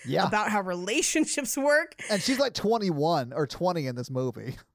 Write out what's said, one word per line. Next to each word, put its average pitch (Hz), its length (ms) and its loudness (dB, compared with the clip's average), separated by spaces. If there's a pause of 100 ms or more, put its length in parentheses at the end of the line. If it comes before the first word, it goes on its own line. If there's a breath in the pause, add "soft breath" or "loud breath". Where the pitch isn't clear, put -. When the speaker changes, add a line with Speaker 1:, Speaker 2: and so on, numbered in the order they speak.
Speaker 1:
Yeah. 139 220 2
Speaker 2:
about 214 220 0
how 208 120 2
relationships 226 960 -2
work. 294 380 2 (140)
Speaker 1:
And 208 120 2
she's, 254 180 0
like, 269 140 2
twenty-one 165 800 2
or 147 140 0
twenty 170 400 -2
in 123 80 -4
this 123 140 -6
movie. 127 460 -4 (200)